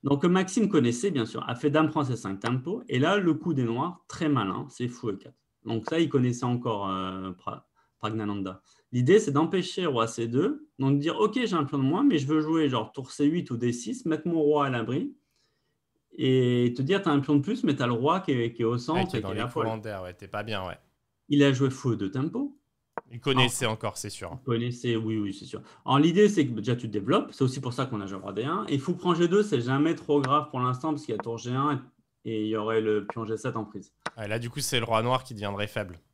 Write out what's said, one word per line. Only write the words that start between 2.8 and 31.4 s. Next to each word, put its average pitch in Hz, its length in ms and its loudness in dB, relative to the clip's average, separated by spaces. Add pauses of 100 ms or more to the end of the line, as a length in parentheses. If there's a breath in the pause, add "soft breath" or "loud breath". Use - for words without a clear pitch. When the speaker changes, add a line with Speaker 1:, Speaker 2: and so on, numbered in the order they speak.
Speaker 1:
Et 123 100 0
là, 170 160 4
le 175 200 2
coup 170 180 -4
des 131 100 0
Noirs, 131 460 -4
très - 180 -4
malin, 110 420 0
c'est 123 200 -6
fou 120 180 -8
E 101 60 -4
quatre. - 240 -16 (280)
Donc 113 240 -4
ça, 160 80 -2
il 165 120 2
connaissait 123 340 2
encore, 117 460 -2
euh, 92 420 -4
Pra-, - 320 -12 (360)
Pragnananda. 101 600 -4 (300 soft breath)
L'idée, 127 280 6
c'est 208 120 0
d'empêcher 175 540 0
roi 117 220 2
C 117 200 -4
deux, 175 400 0 (100)
donc 135 220 2
dire, « 156 220 -2
Ok, 214 240 2
j'ai 190 80 -2
un 156 100 2
pion 139 140 -4
de 135 60 2
moins, 170 200 2
mais 247 140 6
je 135 100 0
veux 156 140 2
jouer 156 260 2
genre 120 240 -2
tour 131 200 -12
C 147 120 -2
huit 147 260 2
ou 127 60 -2
D 120 160 0
six, 214 340 -6
mettre 156 220 -2
mon 165 140 0
roi 147 240 4
à 135 40 0
l'abri 127 440 -2 (1040)
et 123 580 4
te 139 60 -4
dire, 190 200 2
t'as 160 100 2
un 143 100 4
pion 147 160 2
de 139 40 4
plus, 220 220 -2
mais 143 100 2
t'as 135 140 0
le 120 60 2
roi 147 260 2
qui 156 140 -2
est, 117 180 0
qui 117 120 -4
est - 20 2
au 120 120 2
centre 156 220 -2
Speaker 2:
Ouais, 180 80 0
qui 135 80 -6
est 120 40 0
Speaker 1:
et - 20 -4
Speaker 2:
dans 95 80 -6
Speaker 1:
qui 98 60 -6
est - 20 -4
Speaker 2:
les 110 60 -4
Speaker 1:
à 123 40 -4
poil. » 127 200 -2
Speaker 2:
cours 113 60 -2
en 110 60 -6
terre, 104 240 -8
ouais, 90 100 -12
t'es 98 140 -18
pas 104 160 -6
bien, 101 240 -4
ouais. 87 100 -10 (520)
Speaker 1:
Il 143 140 6
a 139 100 6
joué 131 160 2
fou 127 240 -2
E - 20 2
deux 98 160 -4
tempo. 180 460 -4 (540)
Speaker 2:
Il 120 80 -14
connaissait 127 460 2
Speaker 1:
Ah. 110 60 0
Speaker 2:
encore, 110 260 -6
c'est 104 140 -10
sûr. - 300 -12
Speaker 1:
Il - 40 -18
connaissait, 120 500 -2
oui, 110 220 -2
oui, 101 160 -4
c'est 98 120 -14
sûr. - 180 -12 (200 loud breath)
Alors 131 140 2
l'idée, 175 320 6
c'est 160 160 2
que, 120 60 -4
bah, 107 100 -4
déjà, 117 140 0
tu 117 120 -8
te 107 60 -6
développes, 127 380 0
c'est - 120 0
aussi 127 160 0
pour 127 140 -6
ça 131 140 -4
qu'on 107 140 -6
a 98 40 -8
joué 95 140 -10
roi 98 140 -10
D 104 100 -4
un. 185 240 -4
Et 143 100 0
fou 175 160 -2
prend 175 220 0
G 170 120 4
deux, 196 140 4
c'est 151 200 2
jamais 143 340 2
trop 147 260 2
grave 147 300 2
pour 127 80 -4
l'instant, 127 300 0
parce 143 140 -4
qu'il 113 120 -4
y - 20 -4
a 101 40 -4
tour 113 180 -6
G 120 100 -8